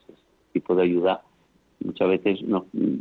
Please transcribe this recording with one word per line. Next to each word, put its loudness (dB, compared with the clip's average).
ese -20
tipo -2
de 4
ayuda. 2
Muchas -2
veces 0
no, -2